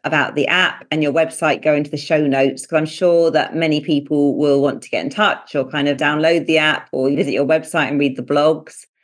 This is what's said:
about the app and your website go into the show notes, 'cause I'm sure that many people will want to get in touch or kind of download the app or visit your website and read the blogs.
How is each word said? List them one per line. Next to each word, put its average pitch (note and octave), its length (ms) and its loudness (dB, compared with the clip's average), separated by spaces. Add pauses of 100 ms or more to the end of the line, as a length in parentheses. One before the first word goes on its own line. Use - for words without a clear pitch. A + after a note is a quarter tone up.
about C#3+ 300 -2
the C#3+ 120 0
app F3+ 440 -2
and D#3 120 -2
your D3 100 0
website D#3 500 0
go D3+ 120 2
into D3 160 -2
the D#3 60 -6
show D3+ 280 0
notes, C3+ 400 0
'cause D#3+ 140 -2
I'm D#3 80 -2
sure E3+ 460 2
that D3+ 240 0
many D#3 240 0
people C#3+ 560 0
will C#3 260 2
want C#3 200 0
to - 80 -20
get - 140 -4
in C#3 60 -6
touch - 440 -2
or C3 140 -2
kind C#3+ 200 -2
of C#3+ 80 0
download D3+ 500 0
the D#3+ 120 2
app D3+ 340 0
or C3+ 180 0
visit D3 220 0
your C3+ 140 0
website D#3+ 420 0
and C#3+ 100 -2
read C#3 180 0
the B2 60 -8
blogs. D3 640 -2 (180)